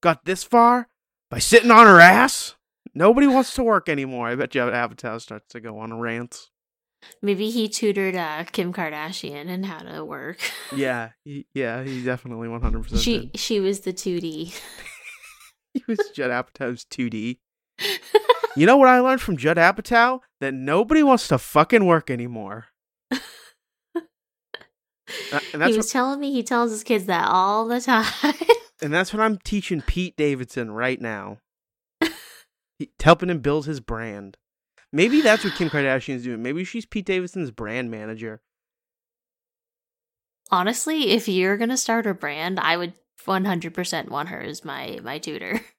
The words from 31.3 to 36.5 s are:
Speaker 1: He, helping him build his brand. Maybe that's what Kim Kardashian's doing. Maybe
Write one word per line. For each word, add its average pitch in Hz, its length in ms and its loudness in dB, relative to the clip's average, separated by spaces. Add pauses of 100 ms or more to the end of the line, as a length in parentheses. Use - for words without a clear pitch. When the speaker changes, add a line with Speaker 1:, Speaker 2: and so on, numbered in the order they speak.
Speaker 1:
He, 139 100 -12 (100)
helping 170 300 4
him 170 80 -2
build 143 260 -2
his 147 140 -8
brand. 107 580 -12 (560)
Maybe 240 280 2
that's 220 240 4
what 190 100 -4
Kim 165 160 -2
Kardashian's 135 540 -2
doing. 117 180 -8
Maybe 147 220 -6